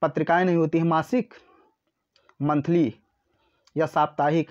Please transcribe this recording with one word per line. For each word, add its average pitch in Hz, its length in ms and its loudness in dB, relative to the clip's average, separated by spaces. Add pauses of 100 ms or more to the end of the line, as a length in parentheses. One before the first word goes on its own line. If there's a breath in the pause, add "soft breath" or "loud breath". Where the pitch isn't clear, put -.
पत्रिकाएं 165 420 0
नहीं 175 120 0
होती 160 220 0
हैं 165 60 0
मासिक, 165 500 -2 (1080 soft breath)
मंथली 151 520 0 (800)
या 156 100 0
साप्ताहिक, 151 640 0